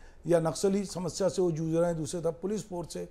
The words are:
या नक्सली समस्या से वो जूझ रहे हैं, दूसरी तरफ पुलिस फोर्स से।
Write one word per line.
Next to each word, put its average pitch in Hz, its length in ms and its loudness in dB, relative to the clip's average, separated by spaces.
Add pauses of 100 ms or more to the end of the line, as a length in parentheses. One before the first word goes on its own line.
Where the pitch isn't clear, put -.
(260)
या 165 140 6
नक्सली 190 440 2
समस्या 180 440 -2
से 180 140 2
वो 180 80 4
जूझ 160 240 -2
रहे 165 120 4
हैं, 170 100 0
दूसरी 160 240 -4
तरफ 160 220 -2
पुलिस 196 260 -4
फोर्स 175 240 -8
से। 175 180 -8